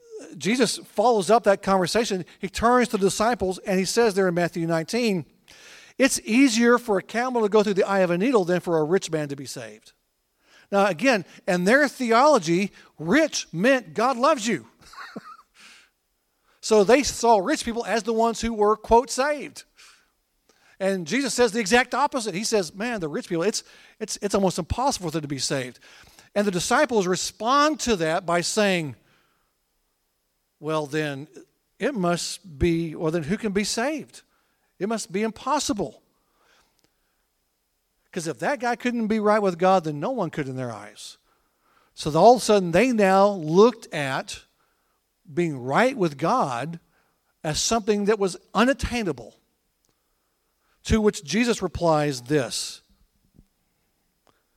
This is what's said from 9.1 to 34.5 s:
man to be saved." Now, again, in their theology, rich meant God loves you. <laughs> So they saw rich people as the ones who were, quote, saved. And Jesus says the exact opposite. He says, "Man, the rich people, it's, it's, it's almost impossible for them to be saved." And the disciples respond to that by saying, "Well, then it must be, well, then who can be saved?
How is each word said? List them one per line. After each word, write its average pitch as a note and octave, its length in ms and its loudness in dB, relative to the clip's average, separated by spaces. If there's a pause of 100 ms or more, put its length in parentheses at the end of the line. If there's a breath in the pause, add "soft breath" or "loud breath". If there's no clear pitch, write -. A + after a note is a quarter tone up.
man D3+ 180 -4
to C#3 60 -10
be C3+ 100 -12
saved." A2 480 -16 (800 soft breath)
Now, G3+ 160 4
again, G3 380 0 (220 loud breath)
in F3+ 180 0
their C4+ 220 4
theology, A3+ 840 2 (260 loud breath)
rich A#3+ 560 0
meant G3 400 0
God A#3 240 0
loves B3+ 300 0
you. D3 200 -2 (160)
<laughs> - 380 -18 (1400 loud breath)
So G#3+ 240 4
they A#3+ 200 6
saw A#3 340 2
rich A3 260 -2
people A#3 220 -8
as G#3+ 160 -2
the A3+ 120 -4
ones A3+ 280 0
who A3+ 100 -4
were, G#3 240 2
quote, - 360 2
saved. C#4 540 -4 (1120 soft breath)
And F#3+ 300 -4
Jesus A#3+ 260 -2
says A3+ 200 2
the A#3 80 -2
exact A#3+ 340 0
opposite. A#3 400 -2
He G#3 80 -6
says, G3 300 -2
"Man, A3 260 -8
the E3 80 -6
rich E3 220 -8
people, E3+ 140 -2
it's, G#3 200 -2 (340 loud breath)
it's, - 240 -10
it's G3+ 140 -2
almost F#3+ 240 0
impossible A3+ 480 -4
for D3+ 60 -6
them D#3+ 80 -4
to D3 60 -10
be C#3 120 -8
saved." B2+ 400 -6 (540 loud breath)
And G3+ 120 0
the G3+ 60 0
disciples A3+ 560 0
respond C4+ 760 0
to A#3 140 0
that E3 300 -2
by F3 160 0
saying, F3 560 -2 (1600)
"Well, D#3 260 -4
then D3 440 -6 (500)
it C4 160 -4
must F3 640 -4
be, E3 340 0
well, D#3 160 -4
then E3 140 -2
who E3 140 -4
can G#3 160 -6
be G#3 100 0
saved? A#3 600 -6 (540)